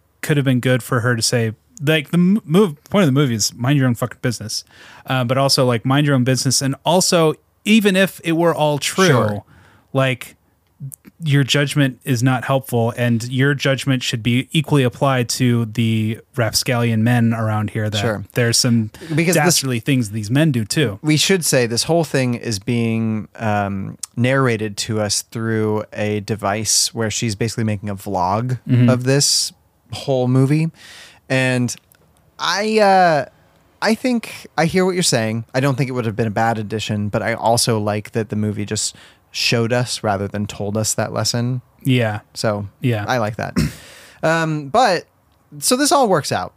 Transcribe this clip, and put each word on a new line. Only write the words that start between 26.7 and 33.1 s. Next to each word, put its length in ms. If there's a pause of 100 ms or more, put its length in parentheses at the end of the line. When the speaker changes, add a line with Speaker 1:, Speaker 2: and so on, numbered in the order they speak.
Speaker 2:
where 180
she's 240
basically 300
making 240
a 60
vlog 640 (100)
Speaker 1:
Mm-hmm. 200
Speaker 2:
of 140
this 480 (400)
whole 360
movie. 420 (580)
And 480 (640)
I, 400
uh, 460 (560)